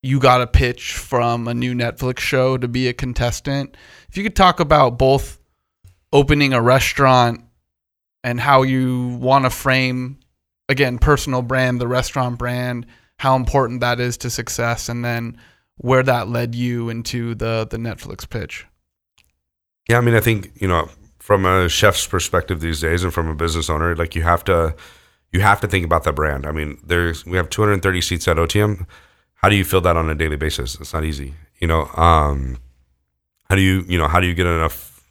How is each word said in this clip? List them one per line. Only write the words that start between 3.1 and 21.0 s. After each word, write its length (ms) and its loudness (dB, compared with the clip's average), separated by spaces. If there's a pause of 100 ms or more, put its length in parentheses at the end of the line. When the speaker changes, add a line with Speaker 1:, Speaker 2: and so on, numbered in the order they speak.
Speaker 1:
If 80 -12
you 60 -6
could 120 -4
talk 240 4
about 400 4
both 400 2 (760)
opening 400 4
a 80 2
restaurant 800 4 (840)
and 160 -4
how 240 4
you 560 0
wanna 300 4
frame, 720 -2 (500)
again, 280 0
personal 440 2
brand, 380 0
the 80 -2
restaurant 500 -2
brand, 480 -6 (320)
how 180 0
important 460 0
that 180 -2
is 180 -4
to 120 -8
success, 600 -6
and 160 -6
then 320 -6 (400)
where 260 2
that 240 0
led 280 -4
you 340 -4
into 460 -8
the, 340 -4
the 80 -8
Netflix 520 -10
pitch. 360 -10 (1200)
Speaker 2:
Yeah, 80 4
I 40 2
mean, 140 4
I 60 4
think, 340 -2
you 120 -4
know, 220 0 (300)